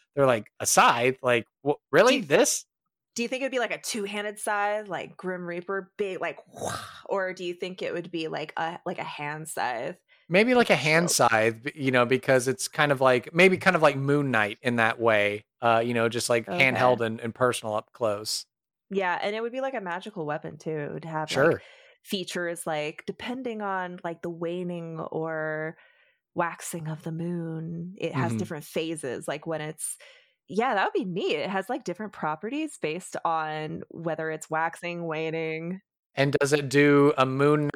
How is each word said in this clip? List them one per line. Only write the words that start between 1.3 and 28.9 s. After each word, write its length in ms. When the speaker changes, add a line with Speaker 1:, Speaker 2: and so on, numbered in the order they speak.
Speaker 1:
wh-, 140
really? 300
Speaker 2:
Do 20
you 40
Speaker 1:
This?" 380
Speaker 2:
do 80
you 60
think 140
it'd 100
be, 80
like, 120
a 80
two-handed 580
scythe, 500
like 280
Grim 300
Reaper, 520
big, 220
like, 180
wha-, 240
or 280
do 100
you 100
think 280
it 100
would 200
be, 160
like, 280
a, 300
like, 120
a 60
hand 440
scythe? 500
Speaker 1:
Maybe, 240
like, 140
a 80
hand 340
Speaker 2:
Stroke. 0
Speaker 1:
scythe, 520
b-, 120
you 160
know, 140
because 440
it's 200
kind 240
of 80
like, 340
maybe 220
kind 180
of 80
like 140
Moon 340
Knight 300
in 160
that 240
way, 460
uh, 220
you 100
know, 160
just, 180
like, 200
Speaker 2:
Okay. 100
Speaker 1:
handheld 420
and, 200
and 140
personal 400
up 180
close. 520
Speaker 2:
Yeah, 300
and 160
it 60
would 100
be, 80
like, 140
a 60
magical 440
weapon, 320
too. 140
It 220
would 120
have, 280
like, 220
Speaker 1:
Sure. 80
Speaker 2:
features, 640
like, 400
depending 540
on, 420
like, 200
the 80
waning 720
or 760
waxing 540
of 160
the 80
moon, 840
it 160
has 200
Speaker 1:
Mm-hmm. 20
Speaker 2:
different 280
phases, 640